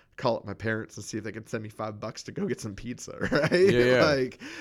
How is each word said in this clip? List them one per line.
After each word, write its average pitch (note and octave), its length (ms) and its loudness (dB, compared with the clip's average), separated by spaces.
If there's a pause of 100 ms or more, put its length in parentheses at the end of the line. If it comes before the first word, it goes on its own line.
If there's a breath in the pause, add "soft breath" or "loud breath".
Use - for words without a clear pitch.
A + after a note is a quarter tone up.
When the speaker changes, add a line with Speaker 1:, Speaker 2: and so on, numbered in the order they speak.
(160 soft breath)
Speaker 1:
call A#2 200 2
up - 80 -8
my G2+ 80 -8
parents A2 440 -4
and G#2 80 -14
see - 120 -8
if G#2 80 -6
they G#2+ 80 -8
could G#2+ 160 -12
send A2+ 140 -6
me G#2+ 80 -12
five G#2+ 280 -8
bucks A2 240 -10
to - 80 -14
go F#3+ 160 -6
get A#2+ 140 -2
some G#2+ 140 -8
pizza, - 440 -10
<laughs> - 140 -2
right? D3+ 200 2
Speaker 2:
Yeah, F3 320 6
yeah. B2 200 6
Speaker 1:
Like, C3 360 2 (200 loud breath)